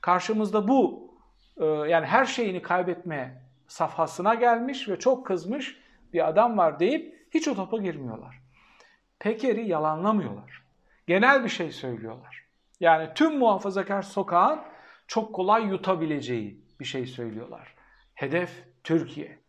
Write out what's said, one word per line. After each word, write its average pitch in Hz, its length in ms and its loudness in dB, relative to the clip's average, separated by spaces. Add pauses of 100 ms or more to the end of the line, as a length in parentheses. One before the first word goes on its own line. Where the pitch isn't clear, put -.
Karşımızda 208 680 0
bu, - 420 2 (460)
e, - 80 -4
yani 156 420 2
her 220 180 4
şeyini 202 380 -4
kaybetme 165 800 -4 (260)
safhasına 175 640 -2
gelmiş 240 540 0
ve 190 100 -4
çok 254 280 2
kızmış 196 540 -6 (320)
bir 156 160 2
adam 214 300 4
var 160 220 2
deyip - 500 -2
hiç 311 180 0
o 269 60 0
topa 196 240 -4
girmiyorlar. 131 640 -8 (760)
Peker'i 220 500 -2
yalanlamıyorlar. 156 920 -2 (440)
Genel 254 380 4
bir 220 40 -2
şey 165 240 -4
söylüyorlar. 117 720 -12 (360)
Yani 160 340 4
tüm 311 240 2
muhafazakar 196 640 0
sokağın 196 580 2 (460)
çok - 280 -4
kolay 208 320 2
yutabileceği 151 1000 -4 (160)
bir 123 40 -10
şey 123 220 -6
söylüyorlar. 120 680 -12 (400)
Hedef 165 500 -4 (200)
Türkiye. 156 540 -2 (100)